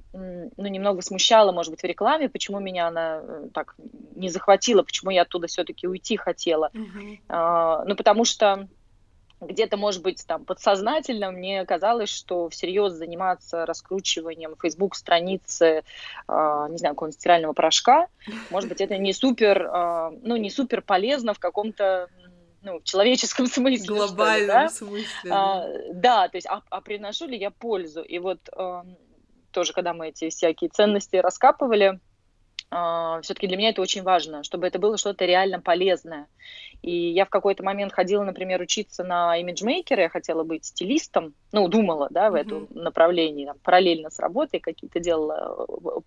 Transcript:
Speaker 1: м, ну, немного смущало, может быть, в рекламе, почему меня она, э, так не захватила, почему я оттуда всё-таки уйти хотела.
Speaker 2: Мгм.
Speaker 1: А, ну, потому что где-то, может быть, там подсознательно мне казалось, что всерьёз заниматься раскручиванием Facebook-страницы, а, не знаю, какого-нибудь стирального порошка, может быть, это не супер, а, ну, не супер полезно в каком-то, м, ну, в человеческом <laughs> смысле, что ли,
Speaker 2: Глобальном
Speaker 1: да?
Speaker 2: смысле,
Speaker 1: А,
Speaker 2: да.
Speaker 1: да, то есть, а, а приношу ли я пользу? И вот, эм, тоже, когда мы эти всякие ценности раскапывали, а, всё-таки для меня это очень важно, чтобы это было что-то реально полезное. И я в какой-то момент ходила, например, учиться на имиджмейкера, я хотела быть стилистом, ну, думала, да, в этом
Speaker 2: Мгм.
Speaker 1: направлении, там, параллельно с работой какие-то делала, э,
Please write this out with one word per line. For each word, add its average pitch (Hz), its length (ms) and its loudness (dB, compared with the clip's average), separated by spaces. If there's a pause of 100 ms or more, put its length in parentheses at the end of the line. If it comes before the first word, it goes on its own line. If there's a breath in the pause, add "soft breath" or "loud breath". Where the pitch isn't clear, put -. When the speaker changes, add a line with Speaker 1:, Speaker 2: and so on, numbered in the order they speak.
(140)
Speaker 1:
м, 180 440 -12
ну, 202 100 -6
немного 196 340 -2
смущало, 202 520 6
может 170 180 -4
быть, 160 120 -14
в - 40 -2
рекламе, 262 420 0
почему 202 300 -8
меня 180 280 -4
она, 165 360 -4
э, - 300 -14
так - 220 -8 (400)
не 180 140 -6
захватила, 190 540 6
почему - 280 -6
я 175 120 6
оттуда 170 240 -6
всё-таки 175 400 -6
уйти 185 300 -4
хотела. 160 560 -2
Speaker 2:
Мгм. 208 460 -14 (100)
Speaker 1:
А, 165 560 2
ну, 196 100 -2
потому 220 300 6
что 196 420 2 (720)
где-то, 196 360 -4
может 202 260 -2
быть, 185 240 -4
там 160 180 -6
подсознательно 208 840 -2
мне 185 340 -6
казалось, 208 440 0
что 175 400 -4
всерьёз 185 440 -2
заниматься 170 720 -6
раскручиванием 165 920 -6
Facebook-страницы, 170 1200 0 (440 loud breath)
а, 151 420 0
не 165 100 -10
знаю, 151 160 0
какого-нибудь 156 240 -8
стирального 165 340 4
порошка, 247 540 4 (420 loud breath)
может 196 200 -4
быть, 180 120 -6
это 196 160 -2
не 196 160 0
супер, 208 600 4
а, 170 380 0 (120)
ну, 233 140 -2
не 208 140 -2
супер 240 320 -2
полезно 226 520 0
в - 40 -18
каком-то, 190 720 -2 (160)
м, - 60 -20 (320)
ну, 180 160 -10
в - 60 -20
человеческом 247 640 2
<laughs> - 0 -
смысле, 233 540 0
что 208 280 0
ли, 214 120 4
Speaker 2:
Глобальном 202 60 0
Speaker 1:
да? 254 220 4
Speaker 2:
смысле, 208 640 -10
Speaker 1:
А, 196 320 2
Speaker 2:
да. 160 40 -6 (260)
Speaker 1:
да, 190 360 4
то - 80 -8
есть, 175 100 -10
а, 202 140 -4 (100)
а 190 100 -8
приношу 208 460 -10
ли 254 100 -8
я 196 140 -6
пользу? 175 520 -6
И 175 160 -8
вот, 180 200 -4 (180)
эм, 180 400 -8 (540)
тоже, 175 220 -2
когда 175 200 -4
мы 160 160 -10
эти 160 200 -6
всякие 165 420 0
ценности 208 460 2
раскапывали, 202 800 4 (720)
а, 165 500 -2
всё-таки 190 260 -6
для 185 100 -4
меня 220 140 2
это 208 100 -2
очень 185 220 -4
важно, 160 400 0
чтобы 180 240 -4
это 185 120 -4
было 208 180 2
что-то 196 280 -2
реально 180 360 2
полезное. 170 640 0 (560 loud breath)
И - 80 -6 (200)
я 190 140 4
в - 40 -6
какой-то 196 340 0
момент 196 300 -4
ходила, 196 300 0
например, 185 380 -4
учиться 180 420 -4
на 175 360 0
имиджмейкера, 196 640 0
я 165 60 2
хотела 160 340 -4
быть 160 220 -8
стилистом, 190 680 -4 (180)
ну, 202 160 4
думала, 175 420 2
да, 202 200 4
в 180 40 0
этом 156 360 -4
Speaker 2:
Мгм. 165 120 -12
Speaker 1:
направлении, 160 640 2
там, 147 160 -12
параллельно 175 480 4
с - 80 -16
работой 208 420 -2
какие-то - 400 -8
делала, 156 680 -2
э, - 380 -8